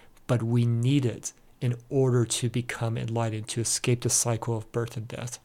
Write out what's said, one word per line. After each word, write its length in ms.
but 160
we 220
need 400
it 280
in 160
order 360
to 240
become 480
enlightened, 520
to 120
escape 400
the 80
cycle 480
of 140
birth 260
and 100
death, 380